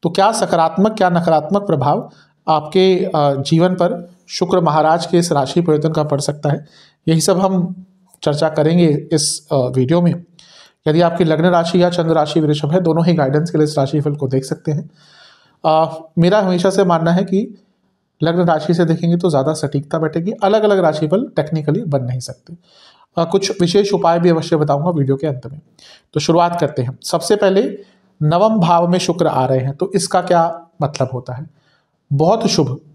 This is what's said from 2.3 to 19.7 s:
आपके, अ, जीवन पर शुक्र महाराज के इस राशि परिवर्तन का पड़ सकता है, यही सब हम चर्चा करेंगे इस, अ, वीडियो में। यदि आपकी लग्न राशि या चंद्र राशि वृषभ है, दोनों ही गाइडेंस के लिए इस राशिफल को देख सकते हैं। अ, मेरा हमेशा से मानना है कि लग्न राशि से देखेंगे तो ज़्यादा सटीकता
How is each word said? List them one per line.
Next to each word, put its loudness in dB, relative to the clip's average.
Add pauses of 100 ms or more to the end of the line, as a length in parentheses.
आपके, 2
अ, 0
जीवन 2
पर -4 (160)
शुक्र -2
महाराज 2
के 0
इस 0
राशि 0
परिवर्तन 0
का 0
पड़ -2
सकता -4
है, -4 (420)
यही 2
सब 2
हम -2 (380)
चर्चा 0
करेंगे 2
इस, -4
अ, 0
वीडियो 0
में। 0 (640)
यदि 2
आपकी 2
लग्न 0
राशि 2
या 2
चंद्र 0
राशि 0
वृषभ 0
है, 2
दोनों 0
ही 2
गाइडेंस 0
के -2
लिए 4
इस -4
राशिफल -2
को -6
देख -2
सकते -6
हैं। -6 (760)
अ, 0 (200)
मेरा 4
हमेशा 0
से 0
मानना 2
है 2
कि -4 (600)
लग्न 0
राशि 0
से 2
देखेंगे 0
तो 0
ज़्यादा 0
सटीकता -4